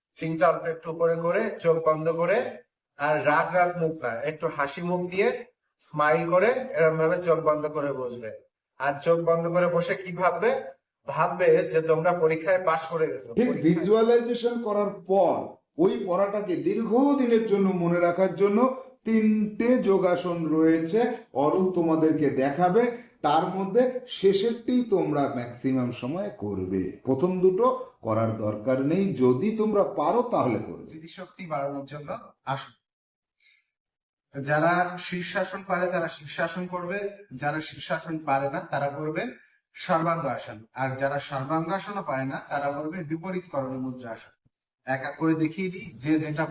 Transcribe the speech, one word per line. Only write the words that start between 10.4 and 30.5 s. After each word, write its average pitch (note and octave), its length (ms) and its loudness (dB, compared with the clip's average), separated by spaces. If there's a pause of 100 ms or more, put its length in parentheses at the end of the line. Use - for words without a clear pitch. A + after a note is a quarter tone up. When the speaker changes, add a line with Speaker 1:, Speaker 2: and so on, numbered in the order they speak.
Speaker 1:
ভাববে F3 400 0 (240)
যে D#3+ 80 2 (100)
তোমরা D#3+ 220 4 (100)
পরীক্ষায় D#3+ 460 2
পাস D#3+ 140 0 (100)
করে D#3+ 200 0
গেছো। - 180 -12
Speaker 2:
ঠিক B3 180 2
Speaker 1:
পরীক্ষায় - 160 -2
Speaker 2:
ভিজুয়ালাইজেশন A3+ 880 4 (120)
করার G#3 240 0 (200)
পর F3+ 260 4 (480)
ওই G#3+ 80 4 (140)
পড়াটাকে F#3+ 480 0 (120)
দীর্ঘদিনের A#3 840 2
জন্য G3 160 4 (160)
মনে E3+ 240 2
রাখার F3+ 340 2
জন্য G3+ 180 4 (480)
তিনটে A3 600 2 (220)
যোগাসন F3 460 2 (200)
রয়েছে, D#3+ 440 4 (440)
অরূপ F#3 220 4 (120)
তোমাদেরকে D#3 480 4 (160)
দেখাবে। F3 400 2 (440)
তার D#3+ 180 4 (120)
মধ্যে G3 260 2 (360)
শেষেরটি G#3 560 2 (200)
তোমরা D3+ 280 2 (140)
ম্যাক্সিমাম B2 540 -2 (120)
সময় F3+ 280 -6 (140)
করবে, F#2+ 380 -2 (240)
প্রথম C3+ 260 2 (120)
দুটো F#3+ 220 6 (400)
করার A2+ 240 2 (140)
দরকার G#2+ 340 -2 (120)
নেই, F#3+ 140 2 (180)
যদি B2+ 260 4 (120)
তোমরা G#3 240 2 (140)
পারো F3 220 2 (140)
তাহলে C3 240 2 (100)